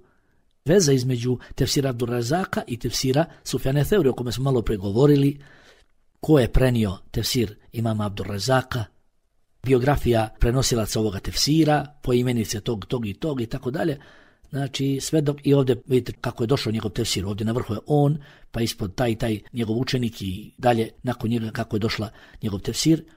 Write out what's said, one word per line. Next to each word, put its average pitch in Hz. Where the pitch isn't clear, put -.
veza 160
između 123
tefsira 135
Abdurrazaka 120
i 117
tefsira 131
Sufjane 135
Theuri, 185
o -
kome 123
smo 120
malo 135
pregovorili, 131
ko 151
je 113
prenio 117
tefsir 113
imama 113
Abdurrazaka, 101
biografija 120
prenosilaca 117
ovoga 98
tefsira, 147
po 127
imenice 120
tog, 107
tog 117
i 98
tog 143
i 113
tako 127
dalje. 143
Znači, 139
sve 156
dok, 143
i 139
ovdje 131
vidite 127
kako 120
je 110
došao 117
njegov 107
tefsir, 107
ovdje 104
na 113
vrhu 113
je 101
on, 147
pa 113
ispod 110
taj, 120
taj 110
njegov 113
učenik 123
i 95
dalje 117
nakon 120
njega 113
kako 113
je 104
došla 107
njegov 101
tefsir, -